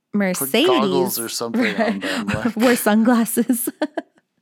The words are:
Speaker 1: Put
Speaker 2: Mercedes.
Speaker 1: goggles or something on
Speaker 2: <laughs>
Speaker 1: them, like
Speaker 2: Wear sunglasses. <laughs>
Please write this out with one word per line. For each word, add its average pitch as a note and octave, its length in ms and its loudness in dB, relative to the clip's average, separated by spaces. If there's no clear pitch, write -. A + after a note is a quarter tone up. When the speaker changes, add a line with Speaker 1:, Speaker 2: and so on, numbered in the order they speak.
Speaker 1:
Put G#3 40 -2
Speaker 2:
Mercedes. G3+ 500 0
Speaker 1:
goggles - 520 0
or A2+ 100 -8
something - 460 -2
on - 240 -2
Speaker 2:
<laughs> - 0 -
Speaker 1:
them, C#4 280 -6
like A3 280 -2
Speaker 2:
Wear A#3+ 200 4
sunglasses. A3+ 960 2
<laughs> - 60 -20